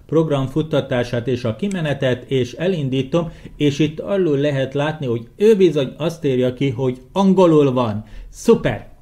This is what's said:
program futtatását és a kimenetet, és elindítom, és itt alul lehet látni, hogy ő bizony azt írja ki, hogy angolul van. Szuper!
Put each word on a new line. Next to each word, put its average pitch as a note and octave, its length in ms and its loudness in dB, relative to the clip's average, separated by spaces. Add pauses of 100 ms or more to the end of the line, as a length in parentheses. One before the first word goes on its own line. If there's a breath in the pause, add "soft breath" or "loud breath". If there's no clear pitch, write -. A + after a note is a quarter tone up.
program C#3+ 400 0
futtatását B2+ 840 -2
és B2 160 -2
a A2 120 -2
kimenetet, D3 720 -4
és B2+ 220 -2
elindítom, D#3+ 800 -2 (260 loud breath)
és C#3+ 220 0
itt D#3 220 -2
alul F3+ 380 0
lehet C#3 360 -2
látni, D3+ 320 -4
hogy A#2 200 -4 (100)
ő G#3+ 200 4
bizony D3+ 400 2
azt E3 280 -4
írja B2+ 300 2
ki, C#3 160 -2
hogy B2+ 280 -2 (140)
angolul F3 600 6
van. G#2+ 320 -2 (240 loud breath)
Szuper! - 720 0